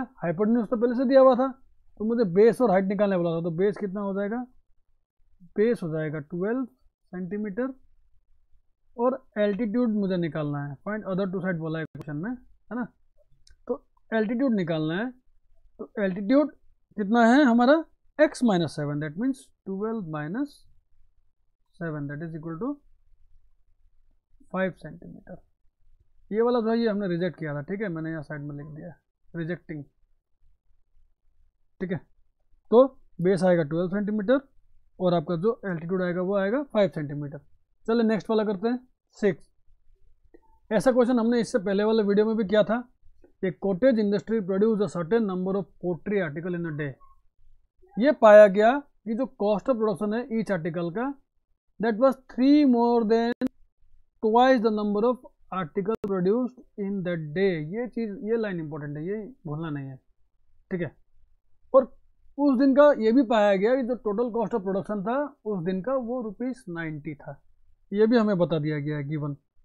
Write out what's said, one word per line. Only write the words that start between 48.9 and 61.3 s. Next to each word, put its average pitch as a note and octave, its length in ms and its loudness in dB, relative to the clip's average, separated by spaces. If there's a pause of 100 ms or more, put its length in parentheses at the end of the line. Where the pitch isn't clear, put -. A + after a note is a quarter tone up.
जो B3 100 -4 (160)
cost G3+ 280 0
of B3 100 0
production G#3+ 340 -2
है A#3+ 80 -4 (160)
each G3+ 140 -2
article E3+ 420 -4
का, A3+ 120 -4 (760)
that G#3+ 200 -2
was B3+ 160 4 (160)
three C#4+ 360 4
more A#3 380 4
than A#3 440 0 (720)
twice A#3+ 380 4
the A3 100 2
number G#3 380 -2
of B3 100 -2 (340)
article F#3 520 -4
produced G3 580 -2 (160)
in G3 160 -6 (120)
that E3 280 -4
day। G3 160 2 (220)
ये A#3+ 160 -6
चीज़, A3 260 -6 (100)
ये A3+ 120 0
line G3+ 220 -4
important D3 380 -8
है, D#3 100 -8
ये G#3 100 -6 (300)
भूलना D#3 220 -6
नहीं C#3 180 -6
है। C3+ 80 -14 (760)
ठीक F3+ 100 -4
है, D3 140 -8 (800)